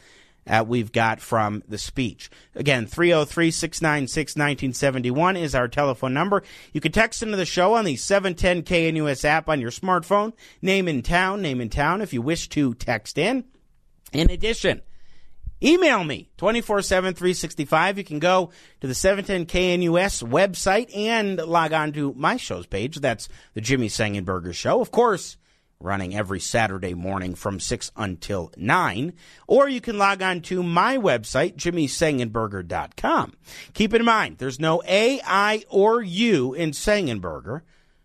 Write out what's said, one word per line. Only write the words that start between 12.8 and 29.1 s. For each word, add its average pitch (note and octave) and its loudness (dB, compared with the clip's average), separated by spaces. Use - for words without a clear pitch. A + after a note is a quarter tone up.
in. A#3 0
In D#3+ 6
addition, G#3 0
email D4 6
me, C#3 -6
twenty-four G#3+ 0
seven, F#3 0
three F3+ 0
sixty-five. E3 0
You G3 -8
can D3 -8
go F3 2
to C#3+ -8
the B2+ -4
seven G3 2
ten F3+ -2
K F3+ 2
N F3+ 2
U E3+ 4
S F#3+ 0
website F#3+ 0
and G#3 0
log E3 0
on D3+ 0
to C#3+ -2
my E3 0
show's F2+ -8
page. A#2+ -6
That's C3 -2
The A2 -8
Jimmy A2+ 0
Sengenberger F#2 -2
Show. F3+ 2
Of - -4
course, A3 2
running F#2 -4
every G2 -4
Saturday G2 0
morning F#2 -6
from G2 -6
six - -6
until F#2 -6
nine. C#3 -2